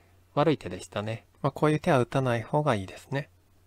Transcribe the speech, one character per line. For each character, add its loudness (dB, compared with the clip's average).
悪 4
い 2
手 -10
で -8
し -14
た -6
ね。 -6
ま 0
あ、 -2
こ 0
う 4
い 2
う 0
手 -2
は 6
打 2
た -2
な 0
い -6
方 0
が 2
い -2
い -10
で -14
す -20
ね。 -6